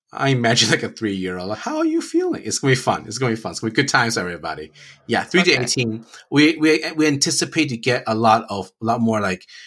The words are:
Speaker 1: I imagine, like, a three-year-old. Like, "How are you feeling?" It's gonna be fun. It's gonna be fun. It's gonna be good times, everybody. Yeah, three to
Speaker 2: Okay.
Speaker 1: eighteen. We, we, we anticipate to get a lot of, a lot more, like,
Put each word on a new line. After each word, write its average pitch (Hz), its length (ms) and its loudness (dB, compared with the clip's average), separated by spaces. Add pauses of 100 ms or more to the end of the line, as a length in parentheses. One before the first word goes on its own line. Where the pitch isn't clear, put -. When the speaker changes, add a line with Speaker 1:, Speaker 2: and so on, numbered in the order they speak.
(140)
Speaker 1:
I 135 160 0
imagine, 120 420 2
like, - 120 0
a - 60 -4
three-year-old. 92 600 -4
Like, 107 100 -6
"How 311 180 -4
are 320 80 2
you 320 160 0
feeling?" 349 420 -2
It's - 160 -4
gonna 139 120 2
be 131 40 4
fun. 98 320 -2
It's 104 100 -8
gonna 123 160 0
be 110 80 -4
fun. 92 100 -8
It's - 100 -10
gonna 110 100 -4
be 110 40 -6
good - 120 2
times, 117 300 0
everybody. 80 560 -8 (340)
Yeah, 101 160 0
three - 200 2
to 170 100 2
Speaker 2:
Okay. 131 100 0
Speaker 1:
eighteen. 117 420 -2 (240)
We, 151 280 4
we, 156 260 2 (120)
we 151 120 4
anticipate 147 640 0
to 117 80 -4
get 123 300 0
a 110 80 0
lot 113 340 6
of, 98 220 -8 (100)
a 113 40 -6
lot 117 140 0
more, 113 220 2
like, 92 260 -4 (200)